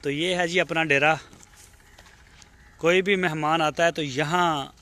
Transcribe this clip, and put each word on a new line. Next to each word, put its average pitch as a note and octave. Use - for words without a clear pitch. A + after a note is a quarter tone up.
तो C#3+
ये E3
है F3
जी F3
अपना E3
डेरा। D3
कोई F3+
भी G3
मेहमान D#3+
आता D3+
है E3+
तो E3+
यहाँ D3